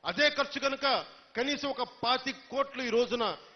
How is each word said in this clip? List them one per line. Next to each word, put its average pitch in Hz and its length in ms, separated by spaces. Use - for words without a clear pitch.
అదే 277 260
ఖర్చు 277 300
కనుక 269 460
కనీసం 277 320
ఒక 254 140
పాతిక 254 540
కోట్లు 262 320
ఈ 247 60
రోజున 226 480